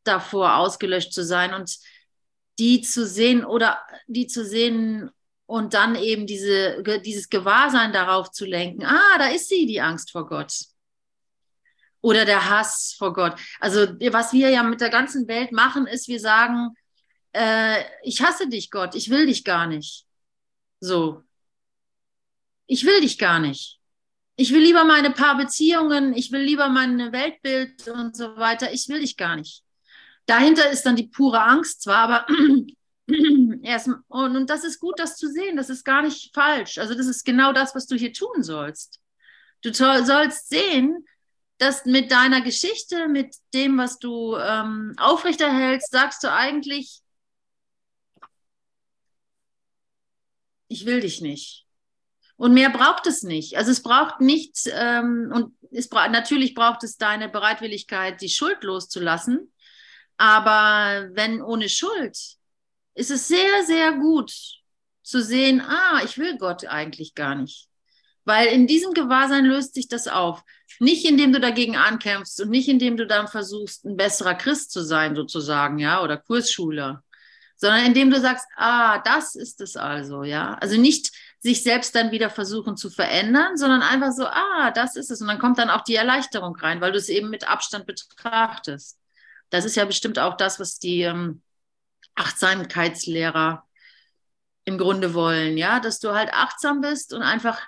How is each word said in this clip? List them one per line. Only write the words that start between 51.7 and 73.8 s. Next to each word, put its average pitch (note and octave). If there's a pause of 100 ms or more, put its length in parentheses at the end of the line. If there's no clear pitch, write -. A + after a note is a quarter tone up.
Und A#3+
mehr C4
braucht D4
es D#4+
nicht. D#3+
Also A3
es B3
braucht C4+
nichts, D4
ähm, A#3+
und A#3 (180)
es -
bra-, A#3
natürlich D4
braucht A#3
es A3+
deine G#3+
Bereitwilligkeit, G#3
die F#3
Schuld F4
loszulassen. F#3 (680)
Aber G#3+
wenn A3
ohne A3
Schuld, F4 (800)
ist B3+
es C4+
sehr, F#4+
sehr D#4+
gut D4 (720)
zu B3+
sehen, B3+
ah, E4
ich -
will D#4+
Gott F3+
eigentlich D3+
gar C#3
nicht. - (560)
Weil A3
in B3
diesem E4
Gewahrsein C4+
löst C4+
sich C4
das -
auf. E3+ (360)
Nicht D#4+
indem C#4+
du C4+
dagegen A#3
ankämpfst G3+
und G#3
nicht C4
indem B3
du A3+
dann G#3
versuchst, G#3